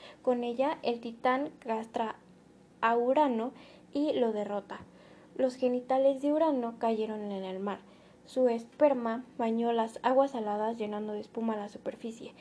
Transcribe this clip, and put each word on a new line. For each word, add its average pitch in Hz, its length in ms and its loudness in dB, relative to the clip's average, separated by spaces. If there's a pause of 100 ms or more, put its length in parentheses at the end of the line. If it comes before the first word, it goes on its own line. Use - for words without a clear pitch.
(220)
Con 240 220 2
ella, 262 380 0
el 233 180 -2
titán 254 580 0
castra 226 580 -4 (640)
a 233 160 2
Urano 247 560 2 (400)
y 294 200 0
lo 233 200 2
derrota. 208 480 -6 (560)
Los 254 200 2
genitales 262 680 2
de 285 100 4
Urano 277 460 2
cayeron 214 540 -2
en 190 120 -6
el 190 140 -6
mar. 196 220 -6 (440)
Su 254 240 2
esperma 233 760 2 (140)
bañó 233 340 0
las 226 300 0
aguas 262 280 4
saladas, 214 460 -2
llenando 214 360 -6
de 208 80 -6
espuma 226 360 -4
la 208 120 -8
superficie. - 720 -10